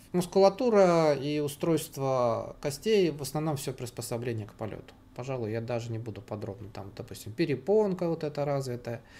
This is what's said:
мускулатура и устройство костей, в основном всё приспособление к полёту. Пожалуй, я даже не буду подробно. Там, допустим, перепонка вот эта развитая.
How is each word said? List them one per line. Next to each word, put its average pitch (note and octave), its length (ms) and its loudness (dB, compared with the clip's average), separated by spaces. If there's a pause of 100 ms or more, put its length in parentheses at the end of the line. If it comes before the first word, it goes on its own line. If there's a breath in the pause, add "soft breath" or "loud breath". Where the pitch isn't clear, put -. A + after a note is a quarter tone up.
(120 loud breath)
мускулатура F#3+ 1000 6
и D3 260 -2
устройство C3+ 1200 0
костей, F#3 480 2
в D3 140 -6
основном D3+ 340 -2
всё C3+ 160 -6
приспособление A#2+ 720 -6
к - 80 -16
полёту. - 400 -10 (220)
Пожалуй, B2+ 360 -4
я A#2 100 -2
даже A#2 300 -4
не A2+ 60 -4
буду G#2+ 240 -8
подробно. G#2 500 -10
Там, G2 240 -12
допустим, - 360 -12
перепонка F3+ 800 0
вот D#3+ 140 -4
эта C#3+ 220 -4
развитая. B2 560 -4 (180 loud breath)